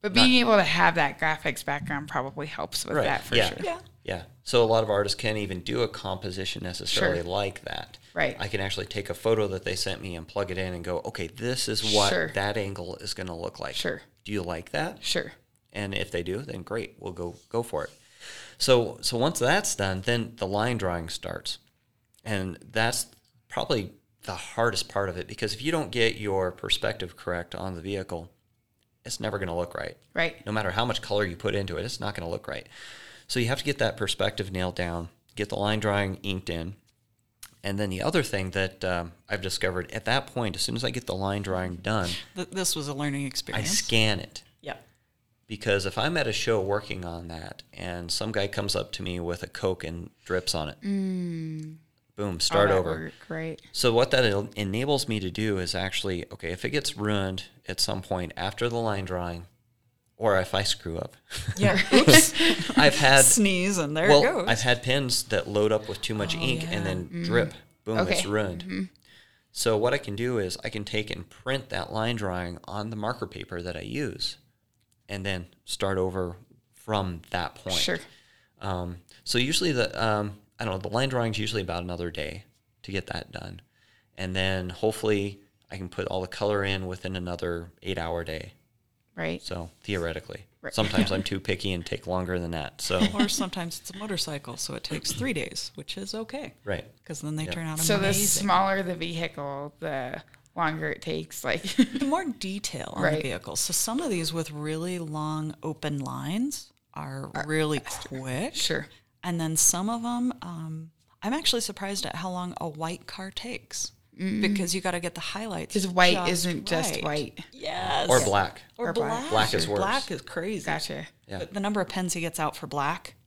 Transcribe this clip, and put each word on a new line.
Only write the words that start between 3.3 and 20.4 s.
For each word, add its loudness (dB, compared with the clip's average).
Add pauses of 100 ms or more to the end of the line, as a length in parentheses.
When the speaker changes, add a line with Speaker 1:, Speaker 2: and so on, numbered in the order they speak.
Speaker 2:
yeah. 6
Speaker 1:
sure. -4
Speaker 3:
Yeah. -4 (240)
Speaker 2:
Yeah. -4 (220)
So 6
a 8
lot 6
of 0
artists 2
can't 0
even -4
do -2
a 0
composition -6
necessarily 0
Speaker 1:
Sure. -4
Speaker 2:
like -2
that. -8 (160)
Speaker 1:
Right. 0
Speaker 2:
I -4
can -2
actually -2
take -6
a -2
photo 4
that -4
they 0
sent -2
me -8
and -10
plug -2
it -4
in -2
and -8
go, -2
"Okay, -6
this -4
is 0 (120)
what 8
Speaker 1:
Sure. 2
Speaker 2:
that 0
angle -4
is -6
gonna -8
look -8
like. -6
Speaker 1:
Sure. -4 (220)
Speaker 2:
Do -8
you 0
like -6
that?" -4
Speaker 1:
Sure. -2 (400)
Speaker 2:
And -4
if -2
they -2
do, -4
then -8
great, -6
we'll -8
go, -8 (120)
go 0
for -4
it. -8 (680)
So, 6
so 0
once 2
that's 4
done, 0
then 0
the -2